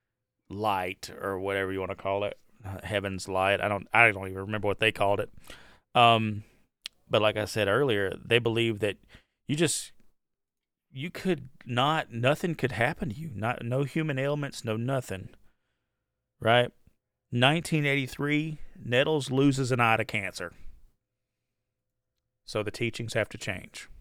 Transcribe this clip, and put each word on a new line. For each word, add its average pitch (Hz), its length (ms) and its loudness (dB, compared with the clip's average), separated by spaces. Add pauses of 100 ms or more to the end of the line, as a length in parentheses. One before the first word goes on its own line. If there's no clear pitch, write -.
(500)
light 95 600 -2 (120)
or 95 180 -2
whatever 98 320 -2
you 95 80 -4
wanna 92 160 -4
call 98 280 -2
it, - 140 -4 (280)
uh, 95 180 -8
heaven's 98 440 -4
light. 95 340 4
I 101 60 2
don't, 101 260 -2
I 113 180 8
don't 98 160 -4
even 95 140 -6
remember 104 260 -4
what 98 120 0
they 110 120 2
called 101 280 2
it. - 100 -4 (640)
Um, 110 500 6 (640)
but 113 120 4
like 107 160 4
I 107 80 0
said 101 220 0
earlier, 104 460 2 (100)
they 117 160 4
believe 113 400 0
that 101 180 -2 (500)
you 143 80 -2
just, - 360 -2 (1000)
you 139 200 -10
could - 400 -4 (160)
not, 131 480 2
nothing 147 420 0
could - 180 -2
happen 135 360 0
to 101 60 -6
you. 156 180 -10
Not, 101 300 -4
no 127 200 0
human 151 340 -2
ailments, 143 460 -4
no 110 140 -2
nothing. 117 520 -4 (1120)
Right? 120 320 4 (600)
Nineteen 147 540 2
eighty-three, 147 760 -2 (240)
Nettles 135 480 2
loses 135 400 4
an 127 80 2
eye 113 180 6
to 113 80 0
cancer. 92 460 -6 (1900)
So 107 180 -2
the 101 80 -6
teachings 117 420 -4
have 110 160 0
to - 80 -12
change, - 500 -10 (140)